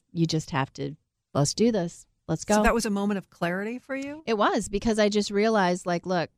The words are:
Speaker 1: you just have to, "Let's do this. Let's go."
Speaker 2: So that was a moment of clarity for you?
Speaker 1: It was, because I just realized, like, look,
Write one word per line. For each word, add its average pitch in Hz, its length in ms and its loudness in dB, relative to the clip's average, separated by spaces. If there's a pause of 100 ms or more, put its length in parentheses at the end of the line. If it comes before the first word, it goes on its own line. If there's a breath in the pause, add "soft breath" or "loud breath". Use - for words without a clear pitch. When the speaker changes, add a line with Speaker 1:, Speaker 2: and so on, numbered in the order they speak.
(120)
Speaker 1:
you 170 140 0
just 160 260 -2
have 135 220 -2
to, 139 220 -8 (380)
"Let's 143 200 2
do 233 180 2
this. 175 340 -4 (220)
Let's 160 180 -4
go." 208 100 2
Speaker 2:
So 214 80 4
that 220 100 6
was 233 120 0
a 226 40 -2
moment 202 300 0
of - 100 -12
clarity 202 500 -4
for 269 160 -10
you? 285 300 -10
Speaker 1:
It 220 120 -2
was, 226 320 0
because 214 300 0
I 208 100 4
just 208 220 -2
realized, 202 540 2
like, 175 200 -2
look, 175 320 -2